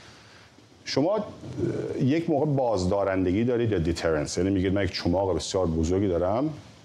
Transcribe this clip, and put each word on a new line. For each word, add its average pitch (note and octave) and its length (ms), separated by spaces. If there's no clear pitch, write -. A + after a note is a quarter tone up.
شما، E3+ 320
اه، - 880
یک E3 260
موقع D3 160
بازدارندگی G2 1000
دارید A#2+ 280
یا F#2+ 60
دیترنس، D#2+ 600
یعنی F#2 120
میگید: F#2+ 240
«من G2 100
یک F#2 80
چماق F#2 440
بسیار F#2 300
بزرگی E2+ 420
دارم، F#2+ 420